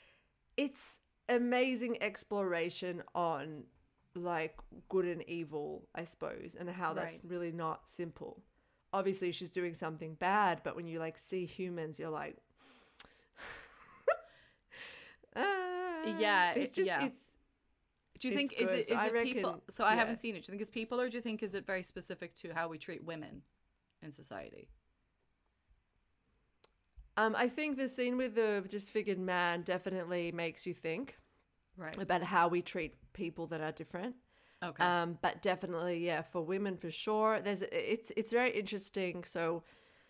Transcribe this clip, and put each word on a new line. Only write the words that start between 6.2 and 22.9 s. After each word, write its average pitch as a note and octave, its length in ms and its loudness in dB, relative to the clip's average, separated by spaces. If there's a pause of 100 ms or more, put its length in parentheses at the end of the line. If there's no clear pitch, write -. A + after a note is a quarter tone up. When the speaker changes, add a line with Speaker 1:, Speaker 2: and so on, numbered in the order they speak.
Speaker 1:
and F3+ 80 -6
how F3 280 -2
that's E3 180 -2
Speaker 2:
Right. E3 100 -12
Speaker 1:
really F3 280 -4
not D#3+ 360 -4
simple. E3 540 -8 (500)
Obviously, F#3+ 420 2
she's F3 180 -8
doing F3 240 -2
something D#3+ 400 -6
bad, F#3 480 4
but D#3 120 -4
when E3+ 120 -6
you, E3 100 -4
like, D#3+ 220 -4
see F#3 260 -4
humans, E3+ 540 -4
you're D#3+ 100 -4
like, D3+ 280 -4 (1000)
<laughs> - 2000 -8
"Ah." F4+ 680 0
Speaker 2:
Yeah, G3+ 480 6
Speaker 1:
It's - 160 2
Speaker 2:
it, - 40 -12
Speaker 1:
just, F#3+ 140 2
Speaker 2:
yeah. E3 140 2
Speaker 1:
it's, - 200 -2 (960)
Speaker 2:
Do - 100 -2
you - 20 2
Speaker 1:
it's G3+ 60 2
Speaker 2:
think, C#4 160 2
is A3+ 160 4
Speaker 1:
good. F#3 100 4
Speaker 2:
it, - 80 0
Speaker 1:
So - 80 2
Speaker 2:
is A3 60 4
Speaker 1:
I G#3+ 60 4
Speaker 2:
it A3 140 2
people? B3 300 2
Speaker 1:
reckon, - 180 -10
Speaker 2:
So - 160 0
I G#3+ 80 8
Speaker 1:
yeah. A#3 60 6
Speaker 2:
haven't A3+ 200 2
seen A3+ 160 -4
it. E3 100 -8
Do - 40 -14
you F#3 40 -8
think G3+ 80 -6
it's G#3+ 100 -6
people, A3+ 300 -2
or B3+ 80 2
do A3+ 80 -4
you A#3+ 40 -2
think A3+ 220 -4
is G3 100 -4
it G3 120 -4
very F#3 180 -2
specific F3 520 -8
to E3 180 -10
how E3 140 0
we E3 100 -6
treat D#3+ 260 -10